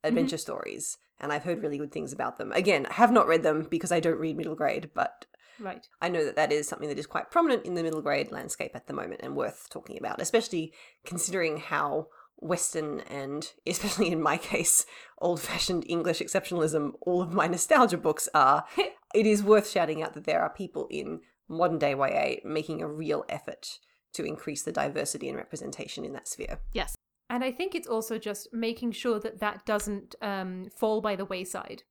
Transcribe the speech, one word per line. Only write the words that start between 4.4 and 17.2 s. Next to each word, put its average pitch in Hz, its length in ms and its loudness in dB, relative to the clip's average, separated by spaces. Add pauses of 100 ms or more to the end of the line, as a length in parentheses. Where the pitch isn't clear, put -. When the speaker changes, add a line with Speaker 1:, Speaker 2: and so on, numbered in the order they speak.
Speaker 2:
grade, 151 380 0
but - 320 -2 (320)
Speaker 1:
Right. 190 300 -12 (140)
Speaker 2:
I 170 80 0
know 165 160 2
that - 100 -4
that 151 160 2
is 147 160 0
something 147 220 -6
that 143 100 -4
is 147 80 -8
quite - 240 -6
prominent 320 340 4
in 175 100 -4
the 165 80 0
middle 160 180 -2
grade 143 280 0
landscape - 460 -8
at - 120 -14
the - 60 -8
moment - 300 -8
and 135 120 -8
worth - 340 -4
talking - 280 -14
about, - 240 -6
especially 165 520 0 (320)
considering 170 520 -2
how 151 520 -2 (260)
Western 156 680 -2
and, 139 580 -8
<laughs> - 60 -16
especially 190 460 0
in 165 100 0
my 147 160 2
case, - 480 2 (340)
old-fashioned 175 720 0
English 170 300 0
exceptionalism, 156 720 0 (100)
all 180 200 2